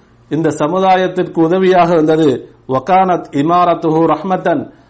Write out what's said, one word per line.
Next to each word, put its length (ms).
இந்த 200
சமுதாயத்திற்கு 920
உதவியாக 480
இருந்தது. 580
"வகானத் 640
இமாரத்துஹு 760
ரஹ்மத்தன்", 680